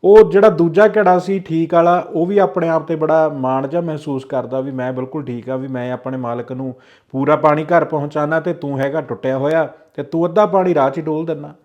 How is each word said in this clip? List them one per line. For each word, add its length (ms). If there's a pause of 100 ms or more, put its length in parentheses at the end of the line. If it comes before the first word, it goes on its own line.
ਉਹ 260
ਜਿਹੜਾ 180
ਦੂਜਾ 400
ਘੜਾ 300
ਸੀ 200
ਠੀਕ 360
ਵਾਲਾ, 380
ਉਹ 140
ਵੀ 120
ਆਪਣੇ 300
ਆਪ 200
ਤੇ 80
ਬੜਾ 320
ਮਾਣ 380
ਜਿਹਾ 160
ਮਹਿਸੂਸ 420
ਕਰਦਾ 360
ਵੀ 100
ਮੈਂ 220
ਬਿਲਕੁਲ 320
ਠੀਕ 260
ਆ, 60
ਵੀ 120
ਮੈਂ 240
ਆਪਣੇ 240
ਮਾਲਕ 360
ਨੂੰ 220 (360)
ਪੂਰਾ 260
ਪਾਣੀ 280
ਘਰ 200
ਪਹੁੰਚਾਉਣਾ 560
ਤੇ 140
ਤੂੰ 240
ਹੈਗਾ 220
ਟੁੱਟਿਆ 380
ਹੋਇਆ 300 (260)
ਤੇ 80
ਤੂੰ 240
ਅੱਧਾ 200
ਪਾਣੀ 280
ਰਾਹ 160
'ਚ 80
ਹੀ 40
ਡੋਲ 240
ਦਿੰਦਾ। 280 (100)